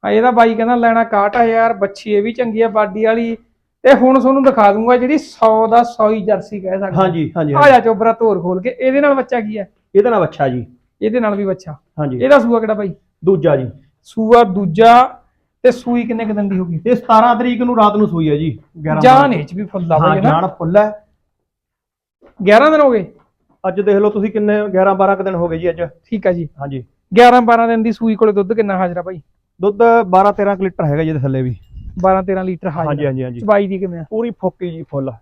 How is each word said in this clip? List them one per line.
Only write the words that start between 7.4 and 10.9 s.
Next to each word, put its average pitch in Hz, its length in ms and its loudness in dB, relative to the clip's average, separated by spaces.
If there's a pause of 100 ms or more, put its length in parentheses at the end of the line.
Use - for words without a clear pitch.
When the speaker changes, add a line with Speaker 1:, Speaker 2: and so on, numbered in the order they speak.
Speaker 1:
ਆ 139 40 0
Speaker 2:
ਹਾਂਜੀ। 285 140 6
Speaker 1:
ਜਾ 254 80 6
ਚੋਬਰਾ 226 340 0
ਤੋਰ 214 280 0
ਖੋਲ 185 200 -4
ਕੇ। 240 180 -6
ਇਹਦੇ 262 220 0
ਨਾਲ 285 120 2
ਬੱਚਾ 254 260 -2
ਕੀ 214 180 -8
ਆ? 196 80 -10 (300)
Speaker 2:
ਇਹਦੇ 208 140 4
ਨਾਲ 220 100 0
ਬੱਚਾ 147 280 -2
ਜੀ। 123 180 -6 (360)